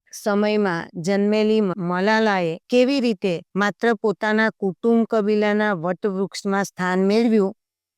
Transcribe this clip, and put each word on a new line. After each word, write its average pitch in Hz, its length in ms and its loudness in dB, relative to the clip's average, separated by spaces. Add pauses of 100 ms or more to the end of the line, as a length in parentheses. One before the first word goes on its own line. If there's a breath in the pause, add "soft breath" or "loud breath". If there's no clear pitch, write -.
(120)
સમયમાં 208 760 -2 (140)
જન્મેલી 208 580 2
મ-, 190 160 0
મલાલાએ 185 840 0 (120)
કેવી 254 300 2
રીતે 208 340 -2 (200)
માત્ર 202 400 0
પોતાના 214 560 0
કુટુંબ 226 600 0
કબીલાના 208 640 0
વટવૃક્ષમાં 190 880 -4
સ્થાન 180 360 -2
મેળવ્યું, 214 540 2 (440)